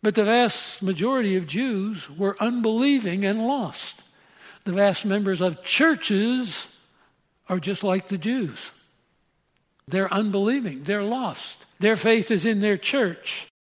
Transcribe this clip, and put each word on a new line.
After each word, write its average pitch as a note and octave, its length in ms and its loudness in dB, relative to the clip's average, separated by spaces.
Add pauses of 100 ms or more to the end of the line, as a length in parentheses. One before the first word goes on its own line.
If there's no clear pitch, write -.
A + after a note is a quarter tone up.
But G#3+ 140 2
the G#3+ 80 4
vast A#3 580 2
majority G3 540 0
of F3+ 100 -2
Jews G3+ 640 -4
were G3 300 -2
unbelieving A3+ 840 0
and A3 220 0
lost. B3 560 -6 (640)
The F#3+ 80 -4
vast G3 320 2
members G3 360 0
of F3+ 220 0
churches A#3+ 1040 0 (800)
are F#3 120 -2
just F#3+ 240 -6
like F#3+ 240 0
the G3 100 -4
Jews. G3 540 -4 (1120)
They're F#3+ 260 -2
unbelieving. G3+ 720 0
They're G3+ 200 -2
lost. A3+ 600 -6 (120)
Their G#3+ 180 4
faith A3+ 340 4
is F#3 140 2
in G#3+ 180 2
their G#3 160 4
church. - 680 -2 (160)